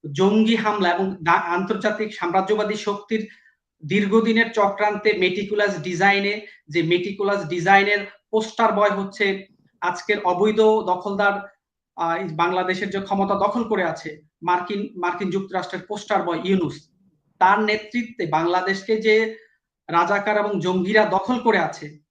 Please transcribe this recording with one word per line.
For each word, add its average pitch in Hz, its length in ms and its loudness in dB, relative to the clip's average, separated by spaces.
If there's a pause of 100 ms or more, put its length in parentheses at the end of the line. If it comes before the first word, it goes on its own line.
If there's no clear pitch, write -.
(140)
জঙ্গি 220 420 4
হামলা 202 380 0
এবং 190 300 -2
দা-, 170 240 2
আন্তর্জাতিক 208 680 -2
সাম্রাজ্যবাদী 196 600 0
শক্তির 214 520 -4 (580)
দীর্ঘদিনের 214 680 2
চক্রান্তে 208 560 2 (100)
meticulous 196 640 0
ডিজাইনে, 196 600 0 (260)
যে 160 160 0
meticulous 196 640 0
ডিজাইনের 196 600 4 (240)
পোস্টার 220 420 0
বয় 208 160 4
হচ্ছে 196 580 -2 (340)
আজকের 202 380 -2
অবৈধ 208 420 2
দখলদার, 202 760 2 (600)
আহ, 165 220 -2 (180)
বাংলাদেশের 185 540 -2
যে 196 120 -6
ক্ষমতা 196 340 -2
দখল 208 280 0
করে 208 200 -2
আছে 160 380 -8 (200)
মার্কিন, 180 540 -4
মার্কিন 180 340 -4
যুক্তরাষ্ট্রের 185 580 -6
পোস্টার 208 360 -2
বয় 165 200 -4
ইউনূস, 180 460 -2 (500)
তার 196 200 6
নেতৃত্বে 214 680 -4
বাংলাদেশকে 185 760 0
যে 220 340 2 (540)
রাজাকার 202 480 0
এবং 208 220 -2
জঙ্গিরা 185 460 2
দখল 233 340 0
করে 208 200 2
আছে 156 520 -6